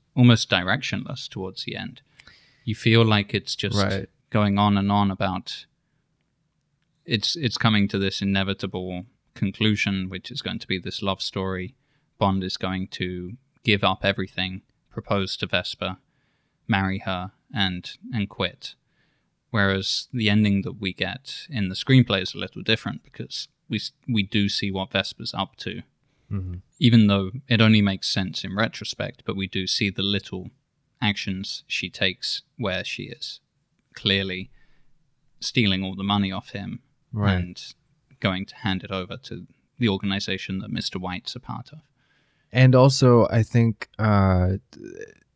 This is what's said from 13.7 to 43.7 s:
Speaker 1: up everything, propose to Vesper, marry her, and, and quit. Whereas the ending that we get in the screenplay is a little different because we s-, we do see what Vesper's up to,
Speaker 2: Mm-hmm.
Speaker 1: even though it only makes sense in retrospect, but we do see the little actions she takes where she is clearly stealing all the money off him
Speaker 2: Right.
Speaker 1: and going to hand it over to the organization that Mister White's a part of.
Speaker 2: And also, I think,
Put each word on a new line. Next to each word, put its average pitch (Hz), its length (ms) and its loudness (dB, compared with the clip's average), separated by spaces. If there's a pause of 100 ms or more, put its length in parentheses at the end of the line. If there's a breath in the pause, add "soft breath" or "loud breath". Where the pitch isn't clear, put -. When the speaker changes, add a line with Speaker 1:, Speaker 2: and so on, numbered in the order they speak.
Speaker 1:
up 95 220 0
everything, 92 580 -4 (280)
propose 101 480 -4
to 101 80 -6
Vesper, 92 500 -6 (720)
marry 98 320 0
her, 92 320 -6 (200)
and, 92 380 -4 (220)
and 104 160 -4
quit. - 460 -8 (760)
Whereas 98 600 0
the 110 180 2
ending 104 320 4
that 95 180 -8
we 95 120 -4
get - 580 -8
in 104 180 -4
the 92 60 -6
screenplay 120 480 4
is - 120 -8
a 98 40 -10
little 95 240 -10
different 107 400 -4
because - 460 -12 (200)
we 107 100 -4
s-, - 140 -8 (160)
we 110 140 2
do 101 260 0
see 98 220 -4
what 95 220 -6
Vesper's - 420 -4
up - 220 -6
to, 92 260 -10 (480)
Speaker 2:
Mm-hmm. 92 240 -6 (240)
Speaker 1:
even 113 300 8
though 98 220 2 (160)
it 113 140 2
only 110 220 8
makes 95 260 0
sense - 340 -4
in 95 140 -8
retrospect, - 720 -6
but 95 100 -4
we 95 100 -4
do 92 200 -6
see 101 240 -2
the 98 100 -8
little 98 480 -4 (540)
actions 98 640 -4
she - 240 -6
takes - 500 -4 (160)
where 92 280 -4
she - 180 -10
is - 380 -14 (520)
clearly 98 580 -2 (920)
stealing 95 440 0
all 95 100 -8
the 98 80 -8
money 101 300 0
off 95 200 -10
him 98 280 -10 (320)
Speaker 2:
Right. 101 220 2
Speaker 1:
and 90 280 -4 (580)
going 98 260 -2
to - 100 -20
hand 95 260 -4
it 101 80 -14
over 95 340 -6
to 92 220 -14 (320)
the 120 120 2
organization 98 720 -4
that 104 100 -12
Mister 90 280 -6
White's 90 380 -8
a 135 40 -12
part 117 300 -12
of. 160 100 -20 (720)
Speaker 2:
And 127 240 8
also, 127 560 8
I 113 120 4
think, 117 560 2